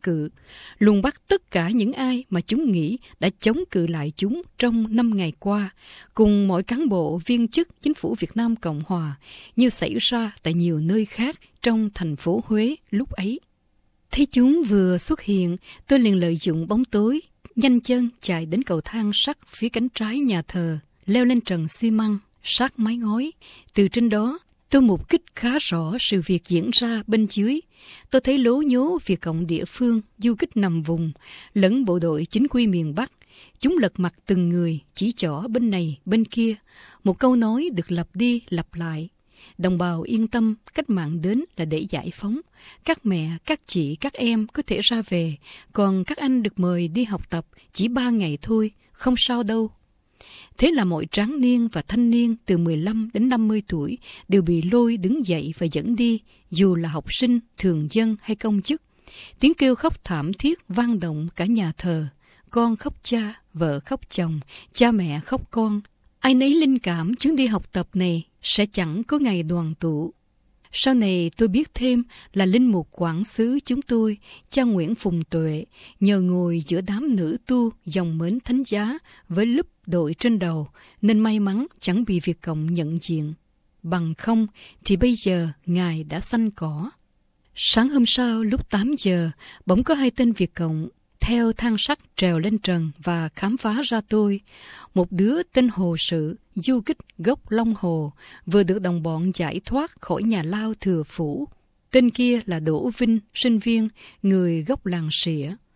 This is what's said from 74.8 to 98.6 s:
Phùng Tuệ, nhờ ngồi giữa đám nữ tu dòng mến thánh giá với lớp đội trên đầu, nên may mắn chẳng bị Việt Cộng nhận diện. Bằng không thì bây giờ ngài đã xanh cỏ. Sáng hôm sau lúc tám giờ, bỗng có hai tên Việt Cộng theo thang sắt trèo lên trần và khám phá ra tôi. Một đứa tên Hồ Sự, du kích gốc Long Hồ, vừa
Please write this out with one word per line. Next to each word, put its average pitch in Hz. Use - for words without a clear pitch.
Phùng 170
Tuệ, 160
nhờ 196
ngồi 175
giữa 170
đám 214
nữ 175
tu 240
dòng 165
mến 170
thánh 254
giá 214
với 190
lớp 262
đội 165
trên 233
đầu, 165
nên 214
may 220
mắn 202
chẳng 208
bị 185
Việt 170
Cộng 160
nhận 165
diện. 156
Bằng 170
không 226
thì 196
bây 240
giờ 180
ngài 175
đã 156
xanh 226
cỏ. 156
Sáng -
hôm 277
sau 233
lúc 233
tám 214
giờ, 170
bỗng 190
có 320
hai 269
tên 240
Việt 185
Cộng 160
theo 233
thang 226
sắt -
trèo 175
lên 208
trần 170
và 165
khám 214
phá 220
ra 226
tôi. 208
Một 180
đứa 220
tên 254
Hồ 180
Sự, 160
du 233
kích 302
gốc 180
Long 226
Hồ, 160
vừa 196